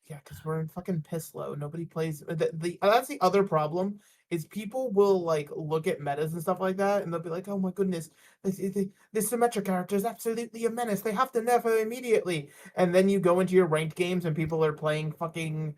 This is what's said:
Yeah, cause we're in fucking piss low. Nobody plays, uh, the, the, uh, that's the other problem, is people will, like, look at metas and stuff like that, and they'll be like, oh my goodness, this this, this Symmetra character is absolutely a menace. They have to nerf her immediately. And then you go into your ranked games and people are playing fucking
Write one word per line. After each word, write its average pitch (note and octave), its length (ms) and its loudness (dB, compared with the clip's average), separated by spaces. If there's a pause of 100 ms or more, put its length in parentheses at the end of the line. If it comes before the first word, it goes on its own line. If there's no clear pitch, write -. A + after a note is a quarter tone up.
Yeah, D3 160 -14
cause - 180 -18
we're D#3+ 160 -4
in D#3+ 80 -4
fucking F3 420 -4
piss D#3+ 240 -8
low. C#3 220 -8
Nobody D3+ 300 -8
plays, D#3+ 420 -4
uh, E3+ 80 -4
the, E3 180 0
the, E3+ 280 -4
uh, G3 100 6
that's B3+ 160 4
the C#4+ 140 -8
other G3+ 220 4
problem, F3 560 0 (300)
is E3 160 -4
people A3 460 -6
will, G3 300 6
like, D#3 340 0
look D#3 320 -2
at D#3 140 0
metas D3 320 -2
and E3+ 80 -6
stuff F3+ 180 0
like F#3+ 180 0
that, G3 260 2
and E3+ 100 -6
they'll E3+ 80 -2
be E3+ 80 -10
like, F3+ 180 -6
oh G3+ 100 -4
my F#3 140 -2
goodness, F3+ 380 -2 (340)
this G3 140 -2
this, G3 300 -2 (260)
this G#3 180 -2
Symmetra A#3 320 2
character F#3 320 -2
is G3 100 2
absolutely A3+ 600 -4
a A#3 40 4
menace. A3+ 320 -2
They A3 120 -2
have B3+ 200 0
to A3+ 80 0
nerf A#3+ 220 4
her A3+ 160 4
immediately. A3 680 0 (260)
And F3+ 180 2
then F#3+ 140 8
you G3 120 4
go F3 200 4
into F#3 140 2
your F#3 140 8
ranked D#3 280 0
games F3+ 300 0
and D#3 100 0
people D#3+ 300 0
are D3+ 80 2
playing D#3 400 -2
fucking D#3 640 -6